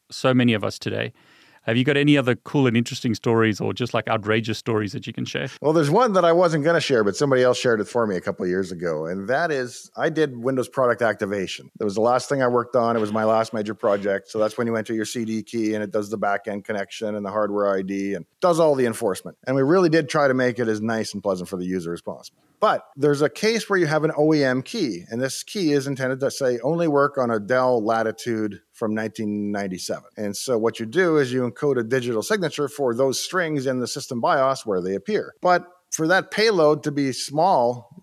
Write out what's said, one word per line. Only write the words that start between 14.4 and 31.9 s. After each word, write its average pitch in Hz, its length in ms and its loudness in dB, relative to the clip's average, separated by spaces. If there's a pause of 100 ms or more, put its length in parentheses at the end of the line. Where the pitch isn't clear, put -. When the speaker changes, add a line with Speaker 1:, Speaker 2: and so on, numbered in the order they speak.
Speaker 2:
when 120 80 -2
you 113 120 -2
enter 110 160 -4
your 110 100 -2
C 113 220 -6
D 110 180 -4
key 107 300 -2
and 107 100 -2
it 101 80 -8
does 104 180 -2
the 110 80 -6
back-end 101 460 -4
connection 107 520 -6
and 104 100 -6
the 95 60 -6
hardware 101 360 0
I 98 140 2
D 98 320 -4
and 90 120 -8 (140)
does 175 220 4
all 151 120 6
the 131 120 2
enforcement. 104 600 -4
And 131 80 -2
we 135 80 2
really 170 280 4
did 160 180 4
try 143 220 2
to 131 40 2
make 123 260 0
it 117 100 0
as 107 100 0
nice 110 340 -2
and 101 80 -10
pleasant 92 280 -2
for 95 80 -6
the 90 80 -6
user 90 260 -4
as 85 100 -8
possible. - 360 -14 (220)
But 185 360 0
there's 143 260 2
a 143 80 4
case 214 400 -2
where 196 80 2
you 175 80 2
have 151 180 0
an 160 140 0
O 151 160 4
E 147 100 4
M 131 200 0
key, 113 480 -6
and 117 100 -6
this 131 220 -6
key 165 300 -2
is 139 120 0
intended 135 360 -4
to, 135 100 0
say, 127 320 -2
only 165 240 0
work 143 320 2
on 123 100 0
a 113 100 0
Dell 123 440 2
Latitude 110 800 -2 (120)
from 107 220 -4
nineteen 104 560 -4
ninety-seven. 101 540 -6 (120)
And 104 180 -6
so 123 220 -2
what 110 220 -2
you 113 80 -6
do 160 300 2
is 131 140 2
you 127 160 0
encode 135 320 -2
a 117 40 0
digital 120 400 -2